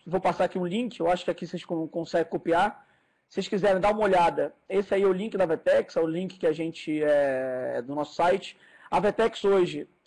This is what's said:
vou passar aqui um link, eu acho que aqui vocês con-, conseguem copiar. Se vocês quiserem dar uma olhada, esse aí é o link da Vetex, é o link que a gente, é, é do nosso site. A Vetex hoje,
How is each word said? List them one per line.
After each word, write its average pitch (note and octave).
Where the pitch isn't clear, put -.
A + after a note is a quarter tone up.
vou F3
passar F3+
aqui F3+
um F3+
link, G#3
eu E3
acho F3+
que -
aqui E3+
vocês F3
con-, E3
conseguem E3
copiar. F3
Se -
vocês F#3+
quiserem F#3+
dar G3+
uma A3
olhada, E3
esse G3
aí G3
é G3
o F#3+
link G#3+
da F#3
Vetex, E3
é E3+
o E3
link E3+
que -
a D#3+
gente, D#3
é, C3
é B2
do C3
nosso D3
site. F3+
A -
Vetex G#3
hoje, F3